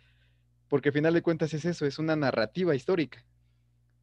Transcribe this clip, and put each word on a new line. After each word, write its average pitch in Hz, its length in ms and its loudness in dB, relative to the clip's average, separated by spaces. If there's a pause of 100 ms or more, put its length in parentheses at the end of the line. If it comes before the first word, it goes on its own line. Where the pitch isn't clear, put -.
(680)
porque 143 220 2
al - 20 4
final 151 220 2
de 170 80 2
cuentas 165 320 0
es 147 100 -6
eso, 165 220 -2
es 139 120 -4
una 156 180 0
narrativa 147 580 0
histórica. 160 500 -2 (800)